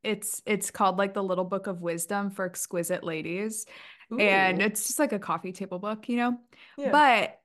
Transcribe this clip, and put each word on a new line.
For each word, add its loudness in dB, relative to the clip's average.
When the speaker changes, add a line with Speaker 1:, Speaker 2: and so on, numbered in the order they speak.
Speaker 1:
it's, -4
it's -2
called, 2
like, 0
The -2
Little 0
Book -4
of -6
Wisdom -4
for -4
Exquisite -4
Ladies. -6
And 4
Speaker 2:
Ooh. 4
Speaker 1:
it's -2
just, -2
like, 2
a -2
coffee -4
table -8
book, -8
you -2
know? 0
Speaker 2:
Yeah. -2
Speaker 1:
But 6